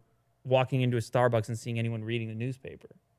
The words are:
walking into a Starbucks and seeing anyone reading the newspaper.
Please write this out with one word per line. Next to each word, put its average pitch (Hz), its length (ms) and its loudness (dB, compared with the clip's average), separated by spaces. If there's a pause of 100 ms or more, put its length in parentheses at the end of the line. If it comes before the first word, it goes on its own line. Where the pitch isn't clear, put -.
(420)
walking 127 380 2
into 123 160 2
a 113 40 0
Starbucks 120 480 2
and 113 100 -4
seeing 117 200 -6
anyone 113 240 -2
reading 113 260 -4
the 110 60 -8
newspaper. 120 540 -8 (300)